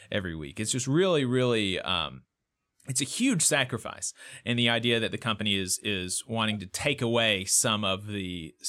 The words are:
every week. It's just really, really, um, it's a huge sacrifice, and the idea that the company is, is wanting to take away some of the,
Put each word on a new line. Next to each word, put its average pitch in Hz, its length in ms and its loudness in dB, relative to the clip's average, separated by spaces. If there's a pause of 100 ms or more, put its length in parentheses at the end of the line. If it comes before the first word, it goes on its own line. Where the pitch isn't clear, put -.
(120)
every 92 240 -2
week. 76 240 -10
It's 110 120 -2
just 123 160 0
really, 160 360 4
really, 120 560 2
um, 73 440 -4 (640)
it's 131 140 -2
a 139 40 0
huge 190 380 2
sacrifice, - 680 0 (320)
and 120 120 0
the 120 120 4
idea 117 300 4
that 107 120 0
the 104 60 -4
company 107 380 0
is, 92 280 -2
is 92 440 -4
wanting 107 320 -2
to 92 60 -8
take 139 380 -2
away 113 420 2
some 107 400 2
of 98 220 -2
the, 90 460 -6 (160)